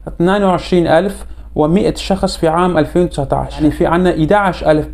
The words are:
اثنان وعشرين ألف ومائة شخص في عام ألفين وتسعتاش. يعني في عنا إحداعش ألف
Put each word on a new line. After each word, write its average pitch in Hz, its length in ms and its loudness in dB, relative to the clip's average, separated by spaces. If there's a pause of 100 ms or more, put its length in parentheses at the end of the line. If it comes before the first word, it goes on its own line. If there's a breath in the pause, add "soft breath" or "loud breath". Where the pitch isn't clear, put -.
اثنان 196 360 0
وعشرين 175 440 2
ألف 190 380 0 (300 soft breath)
ومائة 160 400 2
شخص 190 420 -2
في 165 100 0
عام 170 300 0
ألفين 156 260 0
وتسعتاش. 139 500 -4
يعني 147 180 0
في 175 140 -2
عنا 175 240 2
إحداعش 175 540 0
ألف 151 300 2